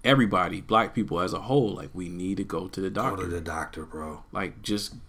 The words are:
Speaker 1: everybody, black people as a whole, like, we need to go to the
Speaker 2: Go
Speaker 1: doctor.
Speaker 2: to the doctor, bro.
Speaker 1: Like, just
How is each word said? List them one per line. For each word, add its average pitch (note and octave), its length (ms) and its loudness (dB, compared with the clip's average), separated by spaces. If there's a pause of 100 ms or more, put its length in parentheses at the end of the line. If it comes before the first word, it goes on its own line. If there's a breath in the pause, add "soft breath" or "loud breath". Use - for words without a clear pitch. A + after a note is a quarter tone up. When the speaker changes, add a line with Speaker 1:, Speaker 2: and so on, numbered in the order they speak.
Speaker 1:
everybody, G2 600 6
black A2 320 4
people G2+ 260 0
as F2+ 140 0
a E2+ 80 -4
whole, A#2+ 320 4
like, D2 180 -10
we F2+ 160 -6
need F#2 300 -2
to G2 60 -2
go E2+ 240 -4
to F#2+ 120 -8
the F#2+ 80 0
Speaker 2:
Go F#2+ 140 -2
Speaker 1:
doctor. G#2 220 -2
Speaker 2:
to F2 40 -4
the E2+ 140 -2
doctor, D#2+ 420 -6
bro. D#2 480 -10
Speaker 1:
Like, F#2+ 300 -4
just G#2 320 -2 (140)